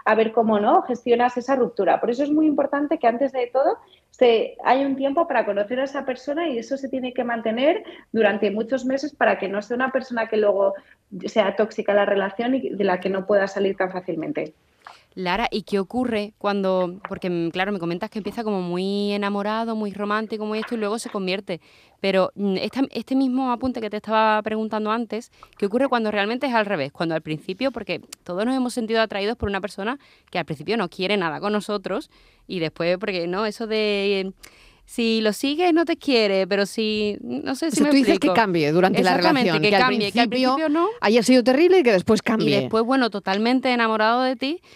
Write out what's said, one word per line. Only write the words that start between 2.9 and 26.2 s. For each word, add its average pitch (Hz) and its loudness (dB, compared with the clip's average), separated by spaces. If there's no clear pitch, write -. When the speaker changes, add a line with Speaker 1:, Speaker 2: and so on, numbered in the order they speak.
Speaker 1:
que 254 0
antes 240 2
de 247 -2
todo 294 2
se, 233 4
hay 269 4
un 269 0
tiempo 277 0
para 240 0
conocer 208 -2
a 269 0
esa 277 -6
persona 294 -4
y 247 -4
eso 226 -6
se 269 -8
tiene 254 -6
que 247 -2
mantener 240 0
durante 208 2
muchos 226 -4
meses 269 -4
para 208 2
que 196 -6
no 196 -4
sea 240 -6
una 254 -2
persona 240 -4
que 220 -2
luego 196 2
sea 202 0
tóxica 208 0
la 202 4
relación 202 0
y 262 -4
de 190 -2
la 185 0
que 190 -4
no 190 -2
pueda 196 2
salir 196 -2
tan 185 -2
fácilmente. 160 -6
Speaker 2:
Lara, 185 -2
¿y 214 -4
qué 196 -2
ocurre 220 -4
cuando, 190 -2
porque, 190 -6
mm, 170 -2
claro, 190 -4
me 196 -6
comentas 170 -4
que 220 -8
empieza 208 -8
como 202 -2
muy 196 -2
enamorado, 202 -4
muy 214 -6
romántico, 208 -6
muy 214 -4
esto, 233 -6
y - -6
luego 214 -4
se 240 -12
convierte, 190 -4
pero, 190 2
mm, 196 0
esta, 240 -4
este 247 -4
mismo 262 0
apunte 247 -4
que 214 -6
te 208 -6
estaba 214 2
preguntando 214 -4
antes, 226 -6
¿qué 202 0
ocurre 247 0
cuando 226 0
realmente 214 -2